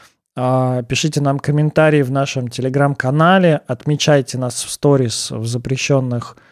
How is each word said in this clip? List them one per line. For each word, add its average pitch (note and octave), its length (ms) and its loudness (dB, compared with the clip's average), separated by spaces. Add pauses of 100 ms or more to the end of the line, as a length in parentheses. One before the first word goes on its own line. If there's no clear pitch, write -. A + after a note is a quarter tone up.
(380)
А, B2+ 460 0
пишите D3+ 360 -2
нам C#3 200 0
комментарии D3+ 640 2
в B2+ 80 -4
нашем C3+ 340 -4
Telegram-канале, C#3+ 1200 2
отмечайте C#3 680 0
нас B2 260 -6
в - 60 -10
сторис C3+ 600 0
в A2+ 160 -8
запрещённых, B2 920 -2 (140)